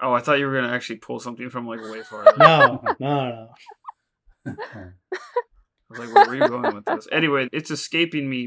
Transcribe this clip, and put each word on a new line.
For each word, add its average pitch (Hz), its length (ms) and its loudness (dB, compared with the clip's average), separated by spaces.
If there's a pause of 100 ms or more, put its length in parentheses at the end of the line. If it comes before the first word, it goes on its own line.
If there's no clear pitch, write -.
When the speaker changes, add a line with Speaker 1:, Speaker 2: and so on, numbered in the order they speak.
Speaker 1:
Oh, 127 120 2
I 120 80 4
thought 143 200 4
you 143 60 0
were 135 140 0
gonna 120 140 -2
actually 120 240 -6
pull 123 220 -10
something 120 300 -10
from, 123 180 -8
like, 113 140 -8
way 110 200 -10
far. 107 220 -12
Speaker 2:
<laughs> - 140 6
No, 294 440 6
no, - 160 -4
no, 127 520 -4 (960)
no. - 120 -10
Speaker 3:
<laughs> - 0 -
Speaker 1:
I 98 360 -14 (1000)
was 117 100 -12
like, 117 140 -10
"Where 202 140 8
were 120 60 -6
you 143 140 2
going 120 260 -4
with 104 100 -14
this?" - 260 -6
Anyway, 143 420 2
it's 156 180 -6
escaping 156 580 -2
me, 127 180 -4